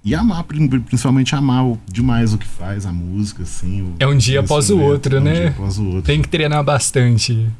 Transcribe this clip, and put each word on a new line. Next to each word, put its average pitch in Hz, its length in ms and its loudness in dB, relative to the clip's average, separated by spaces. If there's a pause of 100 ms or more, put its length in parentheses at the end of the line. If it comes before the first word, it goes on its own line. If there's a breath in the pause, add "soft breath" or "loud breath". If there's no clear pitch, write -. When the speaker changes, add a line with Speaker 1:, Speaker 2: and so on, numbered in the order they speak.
Speaker 1:
e 107 120 -2
amar, 175 300 0
prim-, 151 220 0
principalmente 131 680 0
amar 131 320 2
o, 117 120 -2 (140)
demais 117 400 2
o 107 60 0
que - 80 -4
faz, 98 400 -6
a 90 40 -6
música, 90 520 -6
assim, 92 400 -4
o 92 160 -6
Speaker 2:
É 135 80 0
um 143 100 2
dia 131 240 2
após 147 300 2
o - 20 2
Speaker 1:
instrumento, 143 200 4
Speaker 2:
outro, 139 240 0
Speaker 1:
é 135 40 4
um 139 40 4
Speaker 2:
né? 151 100 2
Speaker 1:
dia 170 160 2
após 98 280 -4
o 104 60 -2
outro. 92 200 -2
Speaker 2:
Tem 147 180 2
que - 80 -2
treinar 151 340 0
bastante. 120 840 2 (140)